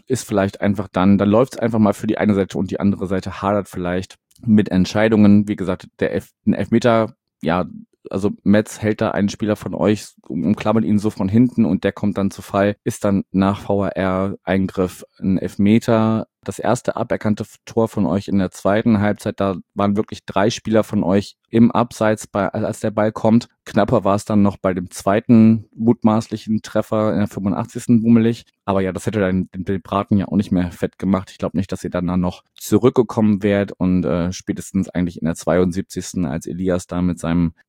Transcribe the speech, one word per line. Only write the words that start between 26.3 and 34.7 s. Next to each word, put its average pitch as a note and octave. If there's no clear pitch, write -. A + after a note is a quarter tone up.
Treffer G#2+
in D#2
der G#2
fünfundachtzigsten A#2
bummelig. A#2
Aber G2
ja, F#2
das F#2
hätte G#2+
dann F#2
den, F#2+
den G2
Braten G2+
ja F#2+
auch -
nicht G2+
mehr F2+
fett -
gemacht. F#2+
Ich -
glaub -
nicht, F#2+
dass F#2+
ihr F2+
dann F2+
noch F2
zurückgekommen G#2+
wärt G2+
und, F2+
äh, E2+
spätestens -